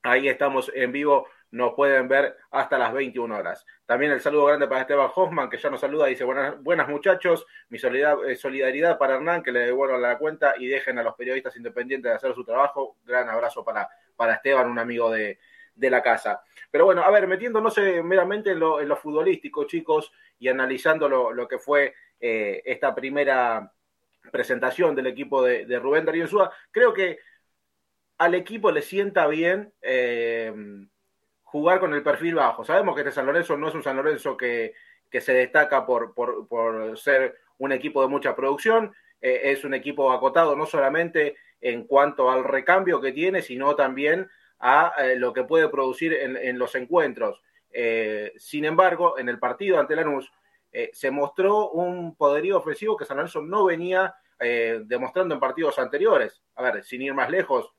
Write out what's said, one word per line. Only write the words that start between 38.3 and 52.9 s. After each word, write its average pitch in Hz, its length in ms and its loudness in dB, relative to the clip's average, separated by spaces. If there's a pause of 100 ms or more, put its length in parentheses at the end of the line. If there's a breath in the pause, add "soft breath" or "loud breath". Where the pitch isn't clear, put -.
producción, 202 580 0 (280 soft breath)
eh, 127 220 0
es 139 200 0
un 135 100 -4
equipo 135 380 0
acotado 135 440 4
no 151 100 -2
solamente 151 720 0 (240 soft breath)
en 117 240 -4
cuanto 139 440 4
al 131 140 0
recambio 160 560 2
que 131 140 -4
tiene, 180 280 -2
sino 135 340 -2
también 147 540 0 (300 soft breath)
a, 151 380 4
eh, 131 180 2
lo 123 160 -2
que 123 120 -4
puede 151 260 2
producir 139 440 -2
en, 131 240 -4
en 127 200 -6
los 123 180 -4
encuentros. 127 640 0 (300)
Eh, 110 640 -2
sin 151 280 -6
embargo, 170 540 4
en 123 100 -4
el 117 100 -4
partido 165 400 0
ante 147 160 0
Lanús, 147 360 -4 (400)
eh, 117 200 -6
se 135 200 -4
mostró 185 580 0
un 175 460 -6
poderío 156 420 0
ofensivo 208 400 -4